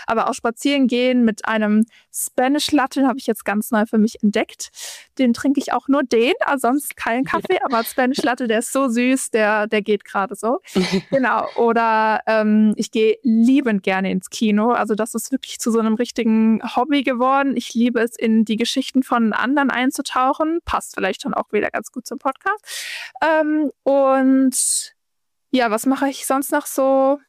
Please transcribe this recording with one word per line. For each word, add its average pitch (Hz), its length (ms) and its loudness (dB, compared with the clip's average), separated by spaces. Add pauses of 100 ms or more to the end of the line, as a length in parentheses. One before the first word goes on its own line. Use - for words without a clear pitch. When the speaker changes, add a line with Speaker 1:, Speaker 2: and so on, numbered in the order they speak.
Speaker 1:
aber 226 200 0
auch 254 60 -2
spazieren 269 540 0
gehen 247 380 2
mit 220 220 -2
einem 214 380 2 (260)
Spanish - 600 0
Latte, 269 300 0
den 277 60 4
hab 262 100 0
ich - 100 -6
jetzt - 180 -4
ganz 208 240 -4
neu 214 160 2
für 226 140 0
mich 214 240 0
entdeckt. - 460 -2 (500)
Den 247 140 4
trinke 277 260 0
ich - 120 -6
auch - 160 -4
nur 277 140 2
den, 240 320 2 (100)
ansonsten 269 520 -2
keinen 247 300 -4
Kaffee, 339 300 -2
Speaker 2:
Ja. - 100 -2
Speaker 1:
aber 247 180 0
Spanish 262 400 -2
Latte, 254 240 -2
der 220 120 2
ist - 140 -6
so 269 140 0
süß, 247 420 0
der, 214 380 0
der 214 160 -2
geht 208 220 -2
gerade 196 300 -4
so. 247 260 -2 (120)
Speaker 2:
<laughs> 180 380 -2
Speaker 1:
Genau, 262 360 0 (100)
oder, 226 680 2
ähm, 214 500 2
ich - 140 -6
gehe 220 320 2
liebend 233 600 2
gerne 190 280 0
ins 185 180 -4
Kino. 214 420 0
Also 220 240 0
das 220 180 -4
ist - 180 -6
wirklich - 280 -8
zu - 100 -4
so 226 100 2
einem 220 140 0
richtigen 220 680 0 (140)
Hobby 285 280 0
geworden. 262 520 0
Ich - 180 -6
liebe 240 260 0
es, 233 160 -2
in 220 300 2
die 220 100 -2
Geschichten 254 480 -2
von 233 300 0
anderen 277 360 0
einzutauchen. 277 960 -2
Passt - 300 -6
vielleicht 190 300 -4
dann 220 80 -4
auch - 180 -6
wieder - 180 -2
ganz - 220 -8
gut - 160 -14
zum - 100 -12
Podcast. 392 460 -6 (580)
Ähm, 311 500 2 (120)
und 269 1120 2 (580)
ja, 247 180 2
was 220 160 -2
mache 262 220 0
ich - 180 -6
sonst 277 280 -2
noch 294 120 0
so? 269 640 2